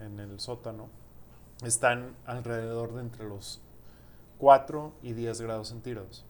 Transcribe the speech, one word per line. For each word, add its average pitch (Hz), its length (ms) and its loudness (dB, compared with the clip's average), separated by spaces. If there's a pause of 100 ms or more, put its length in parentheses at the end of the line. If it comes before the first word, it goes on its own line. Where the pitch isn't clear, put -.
en 104 180 -10
el 101 220 -10
sótano 117 480 -8 (760)
están 123 600 2
alrededor 117 720 -4
de 110 80 -6
entre 117 260 -8
los 98 320 -10 (760)
cuatro 151 640 10
y 120 100 -6
diez 113 300 -4
grados 110 260 -4
centígrados. 113 600 -10